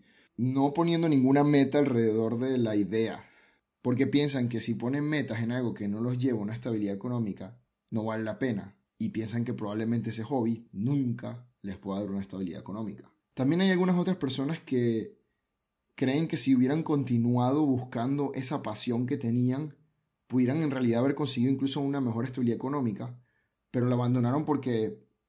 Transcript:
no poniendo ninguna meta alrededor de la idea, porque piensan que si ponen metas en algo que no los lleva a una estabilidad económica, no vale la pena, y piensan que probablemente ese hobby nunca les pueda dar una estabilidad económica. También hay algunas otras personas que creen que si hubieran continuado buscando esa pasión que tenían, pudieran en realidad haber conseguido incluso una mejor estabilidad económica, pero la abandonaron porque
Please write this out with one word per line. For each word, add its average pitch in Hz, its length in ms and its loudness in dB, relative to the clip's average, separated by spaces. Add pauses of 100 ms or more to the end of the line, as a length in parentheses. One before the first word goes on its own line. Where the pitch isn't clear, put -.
(380)
no 135 360 2
poniendo 165 360 2
ninguna 139 340 6
meta 143 360 4
alrededor 113 600 2
de 131 180 0
la 110 180 2
idea, 104 500 0 (560)
porque 123 260 2
piensan 139 420 0
que 113 120 -4
si 113 140 -2
ponen 127 280 -2
metas 147 380 -2
en 117 100 -2
algo 120 220 -2
que 101 140 -6
no 104 140 -4
los 123 160 -2
lleva 123 220 0
a 104 40 -4
una 104 100 -6
estabilidad 110 420 -4
económica, 107 640 -6 (320)
no 110 140 -2
vale 110 180 -4
la 107 160 -6
pena, 101 380 -4 (200)
y 113 120 -4
piensan 110 360 -4
que 120 80 -4
probablemente 110 560 -2
ese 110 140 -6
hobby 117 480 -2
nunca 120 800 -4 (120)
les 98 160 -10
pueda 98 220 -6
dar 101 100 -4
una 98 120 -4
estabilidad 92 380 -8
económica. 107 520 -10 (220)
También 143 280 2
hay 190 80 4
algunas 180 280 4
otras 180 200 2
personas 139 420 -2
que 117 580 0 (800)
creen 143 320 2
que 156 100 -2
si 135 180 4
hubieran 131 280 2
continuado 123 840 2
buscando 131 680 -2
esa 131 300 -4
pasión 117 420 -2
que 131 120 -2
tenían, 123 580 0 (520)
pudieran 127 340 2
en 151 100 0
realidad 120 280 2
haber 139 160 2
conseguido 127 360 0
incluso 139 280 -2
una 139 220 -2
mejor 117 240 -2
estabilidad 123 300 0
económica, 120 640 -4 (500)
pero 123 160 2
la 123 80 2
abandonaron 123 500 2
porque 123 600 0 (240)